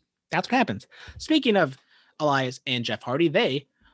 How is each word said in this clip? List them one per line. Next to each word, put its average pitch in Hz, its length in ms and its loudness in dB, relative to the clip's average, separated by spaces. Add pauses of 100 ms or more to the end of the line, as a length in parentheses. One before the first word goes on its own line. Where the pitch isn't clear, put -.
(300)
that's 165 180 -4
what 247 100 0
happens. 117 300 -2 (300)
Speaking 269 380 2
of 143 220 2 (400)
Elias 135 480 0
and 123 180 -2
Jeff 110 200 -6
Hardy, 147 240 2
they 147 400 0 (260)